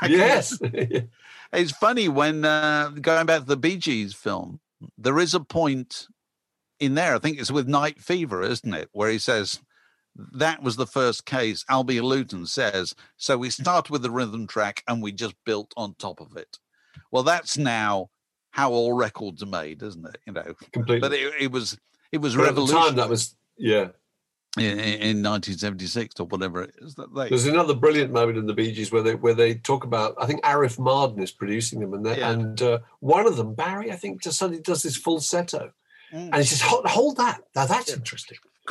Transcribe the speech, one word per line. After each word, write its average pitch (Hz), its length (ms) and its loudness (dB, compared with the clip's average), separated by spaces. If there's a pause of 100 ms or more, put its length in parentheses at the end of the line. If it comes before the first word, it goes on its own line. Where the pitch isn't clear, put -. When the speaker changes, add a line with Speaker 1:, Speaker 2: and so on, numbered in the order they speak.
Speaker 1:
and - 80 2
Speaker 2:
Yes. - 480 4
<laughs> - 0 -
Speaker 1:
hook. 120 440 -2 (500)
It's 175 180 0
funny 220 380 2
when, 151 360 2
uh, 151 440 2 (120)
going 160 240 4
back 160 160 4
to 127 40 -12
the 139 120 2
Bee 165 200 0
Gees 110 360 -2
film, 92 460 -6 (380)
there 131 220 2
is 170 140 2
a 175 80 0
point 139 680 -2 (720)
in 139 160 2
there, 160 200 2
I 110 40 0
think 156 200 -2
it's 127 120 -4
with 135 160 0
Night 147 340 0
Fever, 147 400 -2
isn't 110 320 -4
it, 82 180 -8
where 104 200 0
he 110 80 -2
says, 107 400 -2 (720)
that 151 280 0
was 123 140 -2
the 123 120 -4
first 127 380 0
case, 113 440 -2
Albie 131 320 2
Luton 127 440 -2
says, 98 480 -2 (220)
"So - 220 0
we 123 120 -4
started 165 420 0
with 143 100 -2
the 120 100 -2
rhythm 117 340 -4
track 104 420 -2
and 117 140 -2
we 104 120 -6
just 101 220 -6 (100)
built 107 320 -4
on 101 220 -8
top 95 200 -10
of 76 160 -20
it." - 240 -18 (520)
Well, 127 120 2
that's 165 340 0
now 107 520 0 (400)
how 139 240 0
all 117 180 2
records 107 500 -2
are 104 40 -8
made, 80 360 -8
isn't 87 240 -12
it? 71 120 -16 (100)
You 101 60 -14
know, 82 200 -10 (200)
Speaker 2:
Completely. 117 260 0
Speaker 1:
but 139 140 0
it, 143 260 -2
it 135 120 -2
was, 113 260 -6 (340)
it 165 60 -2
was 143 180 -2
Speaker 2:
But 147 140 4
at 139 60 0
the 143 100 2
time, 139 80 4
Speaker 1:
revolutionary. 160 220 6
Speaker 2:
that 117 140 2
was, 117 260 -2 (220)
yeah. 107 300 2 (680)
Speaker 1:
In, 104 220 -2
in, 107 220 -2
in 107 200 0
nineteen 104 360 -2
seventy-six 98 640 -6
or 85 60 -6
whatever 92 380 -4
it - 180 -14
is 151 140 -18
that - 200 -16
they 131 140 -4
Speaker 2:
There's 123 160 2
another 151 280 4
brilliant 139 380 4
moment 117 260 2
in 107 100 -2
the 107 60 -2
Bee 113 200 0
Gees 104 180 -6
where 113 120 4
they, 113 120 2
where 117 180 4
they 117 220 4
talk 131 300 -2
about, 113 340 -2
I 120 60 -4
think 151 180 -2
Arif 143 340 2
Mardin 131 460 2
is 90 80 -6
producing 113 480 -4
them, 98 140 -6
and 101 120 -6
they, 117 120 -2
Speaker 1:
Yeah. 120 140 -2
Speaker 2:
and, 113 300 -2
uh, 120 180 2 (200)
one 175 280 4
of 170 100 4
them, 110 180 -4
Barry, 196 380 -6
I - 20 -10
think, 190 260 -10
just 160 160 -6
suddenly 170 240 -2
does 160 220 -2
this 147 140 -4
falsetto, 165 760 -2 (420)
Speaker 1:
Mm. 170 120 -10
Speaker 2:
and - 100 -4
he 143 80 4
says, - 160 2
"Hold, - 280 2
hold 269 280 2
that. 247 240 0 (160)
Now 135 100 2
that's 185 220 0
Speaker 1:
Yeah. 135 80 -6
Speaker 2:
interesting." - 420 -10 (340)